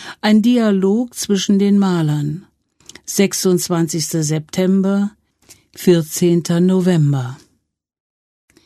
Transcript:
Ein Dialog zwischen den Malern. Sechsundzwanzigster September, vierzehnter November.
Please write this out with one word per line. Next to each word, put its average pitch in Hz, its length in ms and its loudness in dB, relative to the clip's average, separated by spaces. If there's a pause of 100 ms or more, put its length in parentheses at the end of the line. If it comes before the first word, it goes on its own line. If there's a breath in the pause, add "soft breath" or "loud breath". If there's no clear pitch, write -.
(200 loud breath)
Ein 214 200 4
Dialog 220 720 0
zwischen 202 460 0
den 202 180 2
Malern. 160 680 -2 (600 loud breath)
Sechsundzwanzigster 175 1160 -2
September, 190 880 -2 (640 soft breath)
vierzehnter 170 840 0
November. 160 760 0 (1300 soft breath)